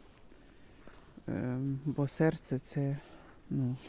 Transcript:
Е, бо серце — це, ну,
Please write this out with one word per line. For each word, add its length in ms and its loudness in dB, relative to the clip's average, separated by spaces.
Е, 300 0
бо 240 2
серце — 540 4
це, 340 0
ну, 260 2